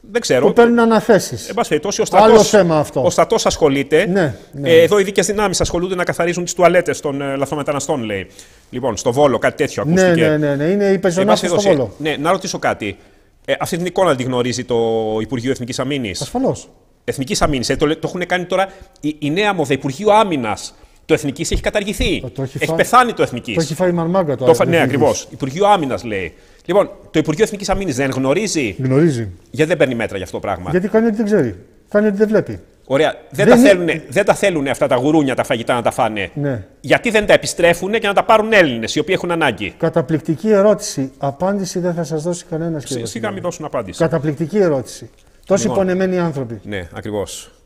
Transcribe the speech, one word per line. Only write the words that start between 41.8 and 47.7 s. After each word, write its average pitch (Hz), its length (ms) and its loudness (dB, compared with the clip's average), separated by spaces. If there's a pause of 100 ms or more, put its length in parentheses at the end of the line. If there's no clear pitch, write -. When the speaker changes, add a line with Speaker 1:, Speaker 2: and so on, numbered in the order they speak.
Speaker 2:
θα 165 100 -6
σας 156 200 -6
δώσει 175 260 -6
κανένας, 160 340 -6
κύριε - 20 -14
Speaker 1:
Σι-, - 80 -10
σιγά 120 80 -6
Speaker 2:
Βασιλιάδη. 117 320 -8
Speaker 1:
μην 185 100 -10
δώσουν 165 220 -8
απάντηση. 113 340 -8
Speaker 2:
Καταπληκτική 156 580 -2
ερώτηση. 143 520 -2 (360)
Τόση 196 160 0
Speaker 1:
Λοιπόν. 220 160 0
Speaker 2:
πονεμένοι 185 420 0
άνθρωποι. 131 440 -4
Speaker 1:
Ναι, 98 300 -8
ακριβώς. 104 580 -8 (140)